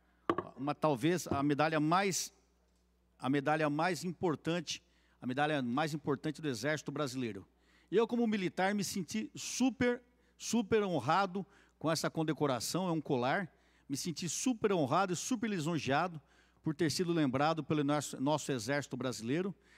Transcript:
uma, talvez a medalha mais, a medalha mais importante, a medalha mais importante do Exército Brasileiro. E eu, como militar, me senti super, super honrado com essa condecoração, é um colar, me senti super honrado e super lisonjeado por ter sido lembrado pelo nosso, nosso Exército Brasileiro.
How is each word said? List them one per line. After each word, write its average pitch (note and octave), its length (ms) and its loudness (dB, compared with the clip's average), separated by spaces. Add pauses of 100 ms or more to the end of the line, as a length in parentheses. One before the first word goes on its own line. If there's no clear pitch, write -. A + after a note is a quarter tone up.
(580)
uma, C#3+ 160 -2
talvez D3+ 540 2
a C#3 160 0
medalha D3+ 360 4
mais, F3 540 2 (880)
a C3 100 -2
medalha D3 400 2
mais D#3 340 0
importante, E3+ 760 -2 (400)
a B2 60 -6
medalha C#3+ 340 2
mais C#3+ 320 0
importante D3+ 480 -4
do D#3 60 -4
Exército C#3+ 440 -2
Brasileiro. B2+ 560 -4 (440)
E E3+ 40 0
eu, A3 120 4
como A#3 180 0
militar, G3 480 0
me G3+ 100 0
senti - 520 -6
super, B3 680 0 (340)
super A3 460 0
honrado F3+ 640 0 (320)
com D#3 140 -2
essa D#3 180 0
condecoração, D3+ 800 -2
é E3+ 40 0
um D#3+ 100 0
colar, C#3+ 520 0 (340)
me C#3 80 -6
senti E3+ 320 -6
super A3 460 0
honrado F3 400 2
e - 20 -4
super A#3 320 -4
lisonjeado D#3+ 720 0 (420)
por D#3+ 140 -4
ter D#3+ 160 2
sido F3 220 0
lembrado D3+ 500 2
pelo D3+ 220 0
nosso, D3 360 -2
nosso D3 300 0
Exército C3 460 -2
Brasileiro. B2+ 580 -2 (220)